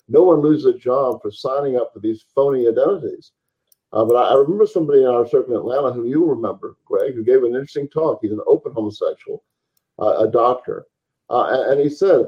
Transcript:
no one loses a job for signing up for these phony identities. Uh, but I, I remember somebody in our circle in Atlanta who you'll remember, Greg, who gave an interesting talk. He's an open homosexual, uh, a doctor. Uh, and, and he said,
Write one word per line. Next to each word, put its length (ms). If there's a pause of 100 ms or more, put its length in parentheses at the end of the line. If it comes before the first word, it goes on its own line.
no 160
one 180
loses 320
a 40
job 440
for 100
signing 440
up 160
for 80
these 240 (120)
phony 320
identities. 640 (640)
Uh, 100
but 120
I, 160
I 40
remember 300
somebody 360
in 60
our 200
circle 260
in 60
Atlanta 320
who 160
you'll 200
remember, 560
Greg, 300
who 100
gave 200
an 100
interesting 360
talk. 320
He's 100
an 160
open 260
homosexual, 720 (560)
uh, 260
a 20
doctor. 600 (420)
Uh, 220
and, 200
and 100
he 80
said, 380